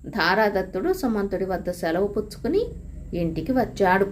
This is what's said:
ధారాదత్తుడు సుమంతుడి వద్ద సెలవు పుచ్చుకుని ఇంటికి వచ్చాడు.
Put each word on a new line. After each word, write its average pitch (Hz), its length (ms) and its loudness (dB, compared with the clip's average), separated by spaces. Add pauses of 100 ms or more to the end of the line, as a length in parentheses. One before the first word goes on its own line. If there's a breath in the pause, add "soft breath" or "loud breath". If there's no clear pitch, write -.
ధారాదత్తుడు 196 840 2
సుమంతుడి 202 520 0
వద్ద 180 260 -2
సెలవు 180 360 0
పుచ్చుకుని 311 580 -2 (500)
ఇంటికి 165 380 -2
వచ్చాడు. 196 600 4